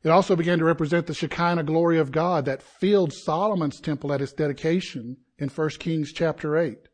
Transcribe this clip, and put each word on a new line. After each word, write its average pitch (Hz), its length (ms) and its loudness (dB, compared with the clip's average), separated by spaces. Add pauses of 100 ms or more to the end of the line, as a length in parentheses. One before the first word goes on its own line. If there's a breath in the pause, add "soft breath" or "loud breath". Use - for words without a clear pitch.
It 160 60 2
also 185 260 6
began 170 220 0
to 160 80 2
represent 165 400 0
the 156 80 -6
Shekinah 170 500 -2
glory 165 340 2
of 135 140 0
God 160 320 0
that 135 180 -4
filled 185 520 2
Solomon's 170 680 -2
temple 147 320 -4
at 135 80 -2
its 139 140 -6
dedication 147 800 -2 (220)
in 143 100 -4
First 156 320 -4
Kings 156 320 -4
chapter 156 460 -2
eight. 156 360 -4